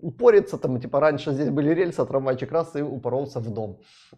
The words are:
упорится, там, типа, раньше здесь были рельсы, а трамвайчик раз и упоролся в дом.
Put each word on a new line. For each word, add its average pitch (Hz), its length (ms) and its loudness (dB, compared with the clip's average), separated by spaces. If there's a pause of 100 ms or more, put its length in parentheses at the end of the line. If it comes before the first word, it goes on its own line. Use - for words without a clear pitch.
упорится, 202 560 4
там, 127 200 -2
типа, 127 200 -2
раньше 147 340 2
здесь 143 160 0
были 147 220 2
рельсы, 170 280 0
а 131 60 0
трамвайчик 131 460 -2
раз 160 240 -2
и 143 80 -2
упоролся 131 560 -6
в 113 100 -6
дом. 104 300 -8 (380)